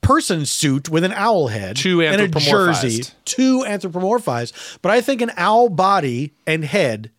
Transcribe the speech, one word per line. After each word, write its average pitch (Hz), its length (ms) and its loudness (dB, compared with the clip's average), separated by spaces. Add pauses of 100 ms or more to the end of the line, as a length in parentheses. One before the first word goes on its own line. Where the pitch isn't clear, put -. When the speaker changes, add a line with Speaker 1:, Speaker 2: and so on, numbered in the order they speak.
Speaker 1:
person 202 440 0
suit 139 440 -2
with 160 140 0
an 185 100 -2
owl 202 340 0
head 104 280 -6
Speaker 2:
Too 175 260 0
Speaker 1:
and 185 200 2
a 202 60 2
jersey. 151 760 2
Speaker 2:
anthropomorphized. - 120 -12 (120)
Speaker 1:
Too 262 420 2
anthropomorphized. 185 1120 -4
But 180 100 2
I 233 100 4
think 247 200 -2
an 233 160 -2
owl 220 320 4
body 151 640 0 (140)
and 160 180 0
head 123 540 -2